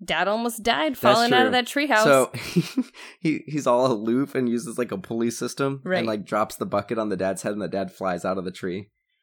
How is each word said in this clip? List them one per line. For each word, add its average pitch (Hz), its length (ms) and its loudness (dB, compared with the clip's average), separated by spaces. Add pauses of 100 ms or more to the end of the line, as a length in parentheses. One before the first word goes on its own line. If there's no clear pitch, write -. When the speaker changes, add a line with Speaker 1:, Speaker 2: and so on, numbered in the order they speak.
Speaker 1:
Dad 170 240 0
almost 233 340 -2
died 277 300 0
Speaker 2:
That's - 80 -10
Speaker 1:
falling 233 340 4
out 254 140 6
of 247 40 2 (140)
Speaker 2:
true. 285 220 -2
Speaker 1:
that 240 100 4
treehouse. 214 60 6
Speaker 2:
So 135 280 6
<laughs> 123 60 -12
he, - 260 0 (560)
he, 156 280 -2
he's 143 180 -4
all 127 260 4
aloof 117 440 0
and 127 120 2
uses, 113 300 -2
like, 123 140 -2
a 101 80 -4
pulley 117 320 -2
system 135 520 -4
Speaker 1:
Right. 185 140 -2
Speaker 2:
and, 117 100 -2
like, 107 160 -4
drops 107 320 -2
the 104 120 -6
bucket 101 320 -2
on 107 100 -2
the 95 80 -2
dad's 95 240 -2
head, 107 120 -4
and 104 100 -6
the 87 40 -6
dad 95 240 -6
flies 90 320 -4
out 95 140 -2
of 87 80 -8
the 92 60 -6
tree. 95 400 -8 (320)